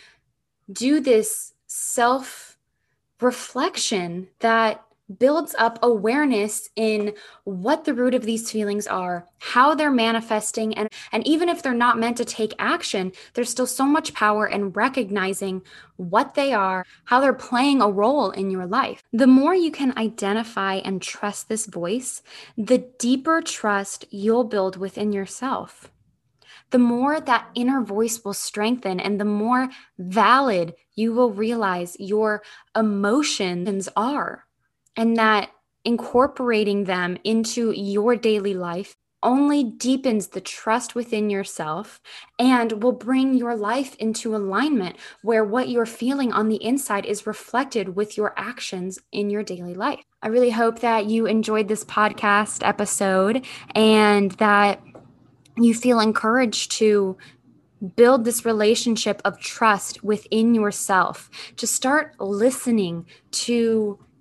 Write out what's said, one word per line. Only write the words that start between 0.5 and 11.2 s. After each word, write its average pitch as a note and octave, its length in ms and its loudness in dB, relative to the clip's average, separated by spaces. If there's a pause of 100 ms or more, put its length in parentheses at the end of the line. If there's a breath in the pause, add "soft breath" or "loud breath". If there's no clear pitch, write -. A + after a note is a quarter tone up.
do C4 300 0
this A3+ 500 0 (140)
self-reflection - 2750 -4 (100)
that A3+ 460 2 (340)
builds D4 380 2
up A3+ 240 2
awareness A#3 920 0
in G#3+ 380 -2 (320 loud breath)
what G#3+ 400 -2
the D4 80 -2
root B3 200 0
of A#3+ 120 0
these A3+ 260 -4
feelings G#3 360 -4
are, F3+ 380 -6 (140)
how C4+ 340 4
they're D4+ 160 2
manifesting, A3+ 880 0
and, G#3+ 120 -4 (240 loud breath)
and A3 120 -2